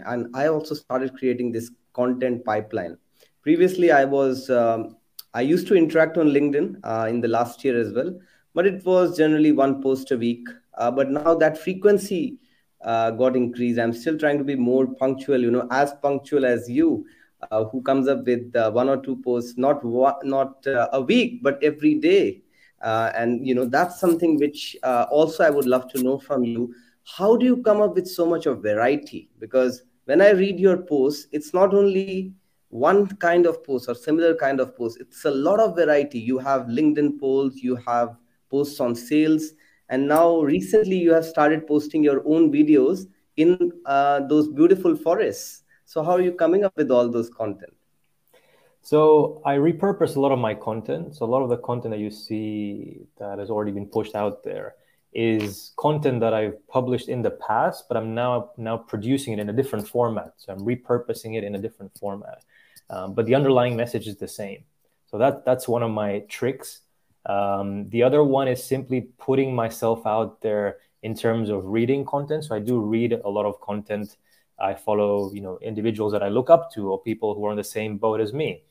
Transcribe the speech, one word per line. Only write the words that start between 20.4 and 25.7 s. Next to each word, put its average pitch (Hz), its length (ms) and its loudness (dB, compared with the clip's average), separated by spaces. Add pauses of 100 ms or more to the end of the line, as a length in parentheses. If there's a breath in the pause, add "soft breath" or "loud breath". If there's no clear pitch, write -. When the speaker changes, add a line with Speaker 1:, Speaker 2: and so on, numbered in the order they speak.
Speaker 1:
uh, 123 280 0
a 135 80 0
week, 208 420 0
but 139 200 0
every 151 320 2
day. 147 460 2 (400 soft breath)
Uh, 113 340 -2
and, 120 320 -2
you 127 60 2
know, 123 120 0
that's 147 340 0
something 165 400 2
which, - 420 -4
uh, 123 300 0
also 156 320 2
I 156 80 6
would 143 160 0
love 127 240 0